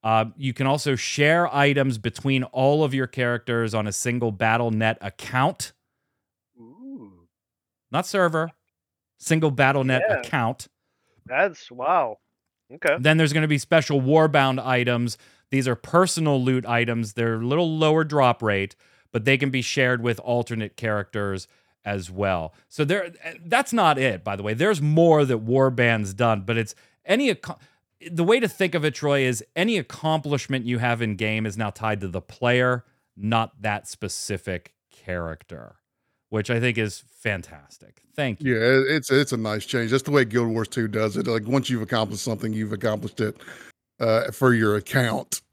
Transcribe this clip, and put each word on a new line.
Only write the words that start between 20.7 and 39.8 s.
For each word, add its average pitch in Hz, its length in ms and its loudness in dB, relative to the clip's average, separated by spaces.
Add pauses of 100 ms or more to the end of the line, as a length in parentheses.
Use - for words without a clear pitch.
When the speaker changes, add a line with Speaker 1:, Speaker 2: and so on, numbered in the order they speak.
Speaker 1:
characters 101 680 -4 (380)
as 98 260 -6
well. 92 420 -2 (160)
So - 160 -2
there, 175 260 -2 (340)
that's 233 280 0
not 175 240 4
it, 123 280 0
by 101 120 -4
the 98 60 -8
way. 104 120 -2
There's 160 280 0
more 151 420 6
that 113 220 -2
Warbands 120 720 2
done, 110 260 2
but 113 160 -2
it's 113 160 -6 (320)
any 233 240 2
ac-, - 220 -6 (580)
the 170 140 0
way 226 160 4
to 220 80 0
think 180 260 -2
of 156 100 0
it, 151 100 0
Troy, 143 260 0
is 127 240 -2 (100)
any 202 240 0
accomplishment 143 880 -4
you 120 120 -2
have 120 220 0
in 110 140 0
game 107 320 -2
is 101 100 -6
now 107 140 -4
tied 107 300 -4
to 95 80 -8
the 87 140 -6
player, 123 640 0 (320)
not 110 460 -2
that 104 240 -4
specific - 880 -8 (160)
character, 82 880 -12 (540)
which 107 200 -4
I 120 80 0
think 117 200 0
is 107 200 -4
fantastic. - 1040 -10 (140)
Thank 131 260 -4
you. 127 120 0
Speaker 3:
Yeah, 110 60 0 (300)
it, 156 60 2
it's, 139 140 -4
it's 131 220 2
a 127 40 -4
nice 107 300 -4
change. 117 260 -2